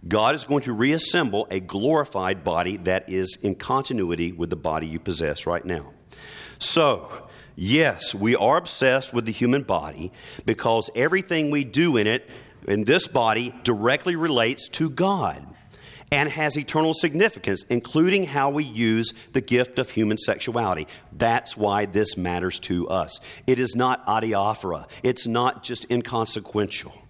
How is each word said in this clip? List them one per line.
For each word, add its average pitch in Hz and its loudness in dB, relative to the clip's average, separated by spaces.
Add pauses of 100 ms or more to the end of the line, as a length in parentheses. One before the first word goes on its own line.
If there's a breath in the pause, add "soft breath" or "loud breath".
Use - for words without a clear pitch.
God 110 4
is 143 -4
going 143 0
to 123 -4
reassemble 131 2
a 95 -2
glorified 98 0
body 90 -2
that 92 0
is 92 -2
in 98 0
continuity 90 -2
with 85 -6
the 87 -2
body 80 -4
you 80 -8
possess 78 -4
right 85 -2
now. 82 -6 (680 loud breath)
So, - 0 (280 loud breath)
yes, 113 2
we 107 2
are 123 4
obsessed 135 0
with 117 -2
the 113 -4
human 123 2
body 78 -4 (360 loud breath)
because 113 2
everything 160 0
we 143 0
do 135 2
in 104 4
it, 117 0 (380 loud breath)
in 104 0
this 160 4
body, 117 2 (100)
directly 123 2
relates 135 0
to 160 -2
God 135 0 (680 loud breath)
and 143 2
has 147 -2
eternal 156 2
significance, 156 0
including 175 2
how 139 0
we 151 -2
use 113 0 (200 loud breath)
the 131 2
gift 123 2
of 123 -2
human 107 2
sexuality. 104 -2 (240 loud breath)
That's - 0
why 104 2
this 101 0
matters 90 -2
to 87 -2
us. 90 -2 (300 loud breath)
It 127 4
is 120 -2
not 127 0
adiaphora. 101 0 (160 loud breath)
It's 120 -2
not 120 0
just - -8
inconsequential. 110 -2 (180)